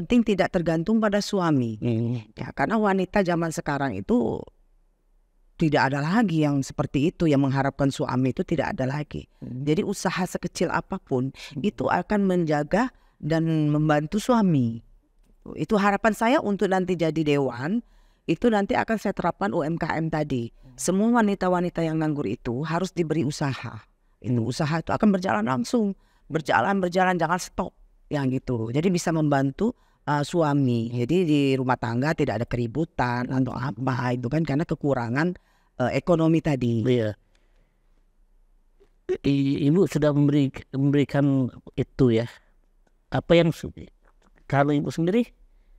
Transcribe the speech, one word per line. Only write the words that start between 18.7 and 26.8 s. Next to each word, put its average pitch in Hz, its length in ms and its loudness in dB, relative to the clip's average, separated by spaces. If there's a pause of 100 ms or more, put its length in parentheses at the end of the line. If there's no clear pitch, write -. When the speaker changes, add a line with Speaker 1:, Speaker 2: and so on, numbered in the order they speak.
Speaker 1:
akan 226 220 0
saya 202 160 -4
terapkan 190 400 -4
U 175 100 -2
M 160 140 -2
K 165 180 -4
M 160 160 -2
tadi. 143 400 -4
Speaker 2:
Hmm. - 240 -20
Speaker 1:
Semua 220 480 0
wanita-wanita 180 640 0
yang 160 140 -2
nganggur 151 260 -2
itu 120 380 -6
harus 170 260 -4
diberi 160 320 -2
usaha. 135 560 -4 (420)
Itu 117 220 -2
usaha 139 320 -2
itu 165 160 -4
akan 208 220 2
berjalan 202 340 0
langsung, 233 480 0 (380)
berjalan, 160 480 2
berjalan, 180 360 2